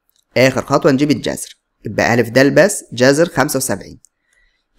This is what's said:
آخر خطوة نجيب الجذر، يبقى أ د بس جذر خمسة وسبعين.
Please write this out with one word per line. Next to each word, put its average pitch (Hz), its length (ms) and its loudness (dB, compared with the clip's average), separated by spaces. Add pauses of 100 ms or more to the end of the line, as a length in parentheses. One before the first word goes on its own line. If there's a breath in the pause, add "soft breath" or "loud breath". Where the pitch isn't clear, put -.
(360)
آخر 127 260 2
خطوة 151 300 0
نجيب 147 180 0
الجذر، - 460 -6 (300)
يبقى 104 280 -2
أ - 20 0
د 127 380 2
بس 175 380 2
جذر 139 340 2
خمسة 143 300 -2
وسبعين. 98 420 -8 (800)